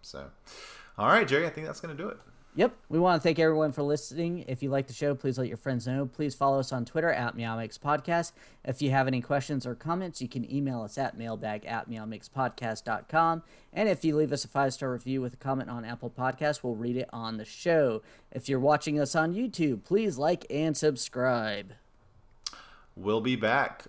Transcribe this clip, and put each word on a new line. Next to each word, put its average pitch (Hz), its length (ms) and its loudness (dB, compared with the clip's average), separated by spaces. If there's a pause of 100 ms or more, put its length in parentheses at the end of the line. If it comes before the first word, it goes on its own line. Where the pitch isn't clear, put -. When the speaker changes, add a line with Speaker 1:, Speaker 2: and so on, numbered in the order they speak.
Speaker 1:
So, 69 300 -14 (640)
all 104 100 2
right, 190 200 6
Jerry, 143 180 2
I 165 60 -2
think 156 160 -10
that's 156 120 -10
gonna 165 160 -10
do 170 140 -8
it. - 80 -10 (380)
Speaker 2:
Yep. 233 200 4 (140)
We 151 80 2
wanna 175 220 6
thank 160 180 2
everyone 156 340 4
for 143 120 -2
listening. 156 640 -2
If 131 160 -6
you 139 80 0
like 135 160 0
the 120 60 -12
show, 147 200 0
please 135 240 -2
let 127 100 0
your 117 100 -6
friends 123 280 -2
know. 131 220 0
Please 143 260 -4
follow 139 240 4
us 131 140 0
on 123 140 -2
Twitter 160 260 0
at 120 240 0
Meow 113 220 -4
Mix 113 200 -8
Podcast. 156 540 0 (340)
If 131 160 -4
you 143 80 2
have 135 160 4
any 131 160 0
questions 139 460 -2
or 120 80 -6
comments, 170 480 -6
you 127 40 -6
can 123 240 -6
email 135 300 -2
us 107 160 -8
at 135 200 -4
mailbag 110 480 -6
at 113 220 -6
meow 110 180 -8
mix 110 240 -10
podcast 120 560 -4
dot 110 240 -4
com. 165 340 4 (300)
And 214 140 2
if 180 160 0
you 156 120 2
leave 151 160 4
us 143 120 -2
a - 40 -8
five-star 139 440 0
review 127 300 -2
with 123 140 -4
a - 20 -20
comment 135 320 -4
on 120 160 -8
Apple 117 240 -8
Podcasts, 131 540 -2
we'll 123 100 -2
read 120 240 -2
it 127 160 -4
on 113 240 -8
the 107 80 -8
show. 151 560 2 (300)
If - 180 -8
you're 135 100 2
watching 147 400 4
us 143 140 0
on 165 220 2
YouTube, 165 480 -2
please 196 340 2
like 165 320 2
and 151 260 0
subscribe. 120 960 0 (1200)
Speaker 1:
We'll 104 260 0
be 127 140 0
back 117 540 0